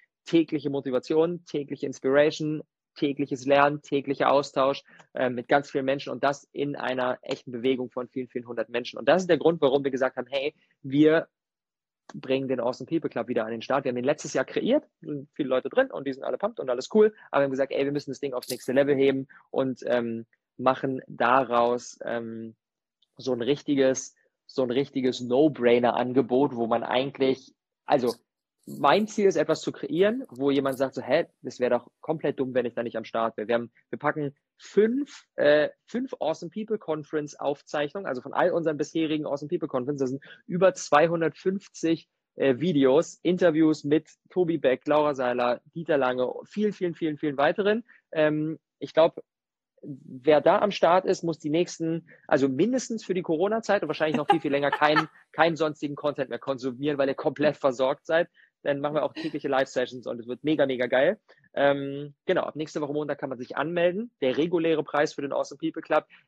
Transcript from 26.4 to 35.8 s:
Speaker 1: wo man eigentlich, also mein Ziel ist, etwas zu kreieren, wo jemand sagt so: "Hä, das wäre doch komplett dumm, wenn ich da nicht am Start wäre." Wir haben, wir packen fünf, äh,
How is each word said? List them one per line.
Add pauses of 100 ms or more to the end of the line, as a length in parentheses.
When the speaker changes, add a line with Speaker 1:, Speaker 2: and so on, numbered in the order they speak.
Speaker 1:
wo
man
eigentlich, (300)
also (520)
mein
Ziel
ist,
etwas
zu
kreieren,
wo
jemand
sagt
so:
"Hä, (160)
das
wäre
doch (140)
komplett
dumm,
wenn
ich
da
nicht
am
Start
wäre."
Wir
haben, (180)
wir
packen (220)
fünf, (100)
äh, (160)